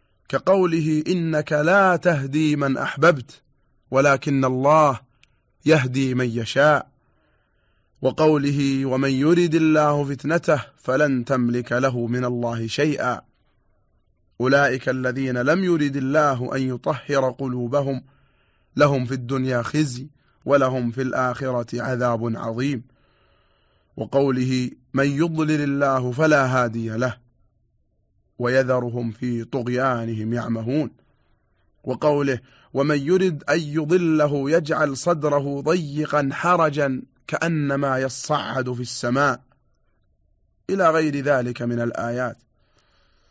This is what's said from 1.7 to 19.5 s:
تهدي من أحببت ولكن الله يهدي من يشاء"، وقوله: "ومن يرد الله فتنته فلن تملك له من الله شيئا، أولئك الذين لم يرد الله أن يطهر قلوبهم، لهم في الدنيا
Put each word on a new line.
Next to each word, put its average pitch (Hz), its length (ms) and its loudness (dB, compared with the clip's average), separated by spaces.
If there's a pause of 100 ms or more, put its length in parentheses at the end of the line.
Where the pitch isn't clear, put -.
تهدي 147 600 0
من 139 220 -2
أحببت 135 640 0 (500)
ولكن 135 540 2
الله 135 540 4 (680)
يهدي 131 500 2
من 123 140 0
يشاء"، 131 580 2 (1120)
وقوله: 139 840 2
"ومن 135 260 0
يرد 160 440 2
الله 151 480 2
فتنته 143 580 0 (160)
فلن 135 480 0
تملك 123 460 0
له 123 360 -2
من 123 180 -2
الله 117 420 -4
شيئا، 131 540 -2 (1200)
أولئك 131 480 2
الذين 127 480 -2
لم 151 260 0
يرد 151 320 0
الله 135 600 0
أن 135 60 -2
يطهر 131 680 -2
قلوبهم، 127 720 -4 (720)
لهم 139 300 2
في 123 80 -6
الدنيا 127 480 -2